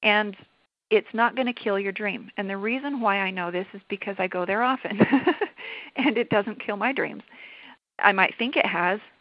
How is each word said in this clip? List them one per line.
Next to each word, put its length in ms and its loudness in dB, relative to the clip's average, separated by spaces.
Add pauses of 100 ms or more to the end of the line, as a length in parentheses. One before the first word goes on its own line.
And 340 2 (540)
it's 240 4
not 200 2
gonna 160 0
kill 280 -2
your 120 -2
dream. 460 -6
And 100 -4
the 80 -4
reason 460 -4
why 160 4
I 140 0
know 180 -4
this 240 -2
is 160 -14
because 300 -6
I 80 0
go 180 -2
there 160 0
often. 440 0
<laughs> 880 -2
And 200 2
it 140 0
doesn't 340 0
kill 140 -4
my 160 0
dreams. 300 -4 (760)
I 140 6
might 260 4
think 180 -2
it 120 4
has 320 0 (220)